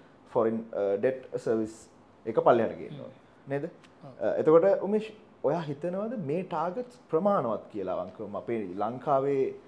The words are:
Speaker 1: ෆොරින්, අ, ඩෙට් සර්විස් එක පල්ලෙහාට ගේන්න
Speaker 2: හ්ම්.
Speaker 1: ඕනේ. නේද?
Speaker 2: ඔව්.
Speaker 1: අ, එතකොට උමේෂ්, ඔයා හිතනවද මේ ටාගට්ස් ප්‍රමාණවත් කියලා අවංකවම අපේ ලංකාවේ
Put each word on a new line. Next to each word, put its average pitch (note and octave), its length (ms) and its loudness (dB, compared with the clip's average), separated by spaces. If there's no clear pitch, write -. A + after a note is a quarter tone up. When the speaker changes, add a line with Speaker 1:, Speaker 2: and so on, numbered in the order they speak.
Speaker 1:
ෆොරින්, A2+ 280 2
අ, - 140 -2
ඩෙට් B2+ 300 0
සර්විස් A2+ 380 0
එක A2+ 200 -4
පල්ලෙහාට A2 320 4
ගේන්න - 180 -12
Speaker 2:
හ්ම්. C3+ 60 -14
Speaker 1:
ඕනේ. - 180 -18
නේද? C#3+ 180 -4
Speaker 2:
ඔව්. C3+ 180 -18
Speaker 1:
අ, G#2+ 80 0
එතකොට E3 480 6
උමේෂ්, G#3 220 -2
ඔයා D#3 220 0
හිතනවද F3+ 480 -6
මේ F3 140 -2
ටාගට්ස් F3+ 680 -6
ප්‍රමාණවත් D#3+ 600 2
කියලා F#2 240 -4
අවංකවම G2 460 -8
අපේ A2+ 180 -4
ලංකාවේ C3+ 600 0